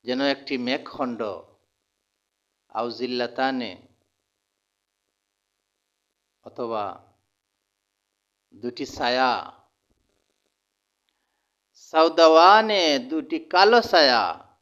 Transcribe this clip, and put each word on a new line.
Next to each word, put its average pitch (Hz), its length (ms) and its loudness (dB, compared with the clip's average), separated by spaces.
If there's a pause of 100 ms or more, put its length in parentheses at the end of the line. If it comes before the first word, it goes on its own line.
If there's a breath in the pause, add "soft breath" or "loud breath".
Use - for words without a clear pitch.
যেন 127 180 -6
একটি 139 360 -6
মেঘখণ্ড, 123 640 -8 (1500)
আউজিল্লাতানে, 120 1040 -6 (2750)
অথবা 110 580 -10 (1500)
দুটি 120 300 -12
ছায়া, 127 680 -4 (2250)
সাউদাওয়ানে, 165 1300 4
দুটি 151 400 -8
কালো 208 420 2
ছায়া 120 720 0 (100)